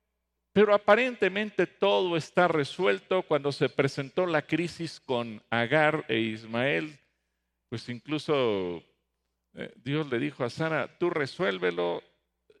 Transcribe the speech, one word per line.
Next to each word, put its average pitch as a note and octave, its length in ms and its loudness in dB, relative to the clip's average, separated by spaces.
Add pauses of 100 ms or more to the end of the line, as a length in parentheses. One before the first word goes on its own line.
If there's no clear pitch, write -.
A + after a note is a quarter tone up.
(520)
pero G#3 220 6
aparentemente G#3 920 2
todo G3 520 2
está F3+ 300 2
resuelto. F3+ 760 0
Cuando C#3+ 280 0
se C3+ 180 0
presentó C#3+ 560 -2
la D#3+ 160 0
crisis D#3+ 580 -4
con A#2 500 -4
Agar D3+ 600 2
e A#2 100 2
Ismael, A#2 800 -4 (680)
pues - 180 -10
incluso, A#2 960 -2 (720)
eh, - 220 -12
Dios C#3+ 320 -6
le A#2+ 100 0
dijo C#3 240 -4
a A#2+ 60 -2
Sara, D#3 480 -4
"Tú F3 120 0
resuélvelo". F3 920 -2 (580)